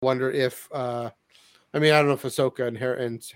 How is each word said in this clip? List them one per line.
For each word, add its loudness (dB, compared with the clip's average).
wonder 0
if, -2
uh, -6
I -2
mean, 6
I 6
don't 4
know 4
if -4
Ahsoka -2
and -6
Hera, -4
and -6